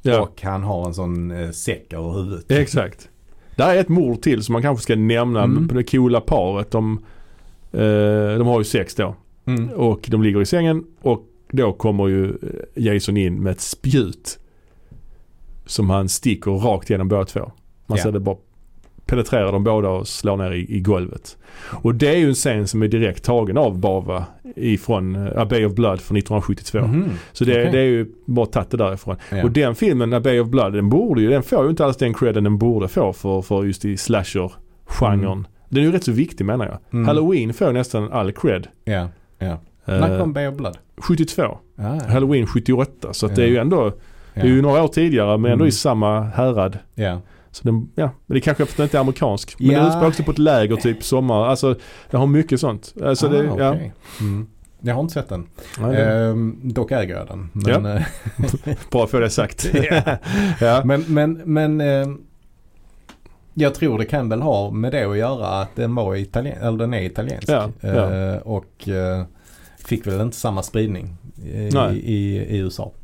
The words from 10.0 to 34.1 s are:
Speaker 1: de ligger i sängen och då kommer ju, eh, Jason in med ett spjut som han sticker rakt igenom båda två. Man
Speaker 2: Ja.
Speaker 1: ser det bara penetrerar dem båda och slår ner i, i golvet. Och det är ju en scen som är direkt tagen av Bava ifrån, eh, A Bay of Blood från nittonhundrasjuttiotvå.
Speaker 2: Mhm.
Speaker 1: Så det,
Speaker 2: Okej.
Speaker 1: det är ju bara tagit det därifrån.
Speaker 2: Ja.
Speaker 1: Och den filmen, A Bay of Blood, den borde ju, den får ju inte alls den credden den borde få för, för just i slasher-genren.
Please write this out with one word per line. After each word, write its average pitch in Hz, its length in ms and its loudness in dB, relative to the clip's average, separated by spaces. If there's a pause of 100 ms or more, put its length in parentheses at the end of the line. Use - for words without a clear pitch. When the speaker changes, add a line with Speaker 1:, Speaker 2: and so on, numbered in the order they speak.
Speaker 1:
de 110 120 4
ligger 101 200 4
i 95 40 0
sängen 165 380 2 (180)
och 120 200 0 (280)
då 120 220 2
kommer 98 360 0
ju, 95 220 2
eh, - 540 -8
Jason 104 320 0
in 95 260 0
med 95 100 0
ett - 80 -6
spjut - 760 -2 (1300)
som 98 240 0
han 95 180 0
sticker - 420 -2
rakt 98 400 -2
igenom 95 180 0
båda 98 160 0
två. - 160 -6 (460)
Man 107 120 -2
Speaker 2:
Ja. 87 40 0
Speaker 1:
ser 104 100 0
det 101 80 -2
bara 98 160 -4 (720)
penetrerar 110 460 0
dem 98 120 0
båda 101 240 2
och 95 200 -2
slår 101 280 -2
ner 95 160 -4
i, 90 240 -4
i 95 40 0
golvet. 92 560 -2 (460)
Och 120 120 2
det 143 200 2
är - 20 4
ju 160 120 4
en 131 60 2
scen 107 340 0
som 107 140 0
är 107 60 2
direkt 110 360 0
tagen 117 340 2
av 107 200 2
Bava 92 460 -2 (320)
ifrån, 98 600 0
eh, 101 260 -2
A - 80 2
Bay 113 160 2
of 98 80 0
Blood 101 260 2
från - 140 -4
nittonhundrasjuttiotvå. 104 720 -2
Speaker 2:
Mhm. 160 240 0 (220)
Speaker 1:
Så - 120 -2
det, 123 80 4
Speaker 2:
Okej. 120 200 2
Speaker 1:
det 131 60 2
är 131 60 4
ju 117 220 2 (200)
bara 120 200 2
tagit - 240 -4
det 120 60 -2
därifrån. 95 400 -2 (140)
Speaker 2:
Ja. 95 140 0
Speaker 1:
Och - 60 4
den 127 240 2
filmen, 123 380 2
A 123 80 2
Bay 123 200 4
of 117 80 0
Blood, 117 240 2
den 101 160 2
borde 160 340 4
ju, 110 80 4
den 135 120 2
får 175 220 2
ju 151 60 2
inte 165 140 2
alls 131 120 0
den 120 180 0
credden 110 300 2
den 104 140 2
borde 110 300 2
få 107 240 0
för, 95 300 -2
för 98 220 0
just 98 200 -4
i 101 120 -2
slasher-genren. 101 1300 -2